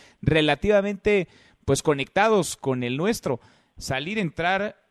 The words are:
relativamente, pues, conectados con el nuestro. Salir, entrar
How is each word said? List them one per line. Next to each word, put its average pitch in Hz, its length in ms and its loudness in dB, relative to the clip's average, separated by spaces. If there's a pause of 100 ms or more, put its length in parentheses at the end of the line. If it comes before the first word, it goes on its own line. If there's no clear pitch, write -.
(220)
relativamente, 196 1080 2 (340)
pues, 135 180 0
conectados 185 760 0
con 127 260 -2
el 123 140 -4
nuestro. 170 420 -2 (380)
Salir, 147 400 -6
entrar 190 580 -2 (160)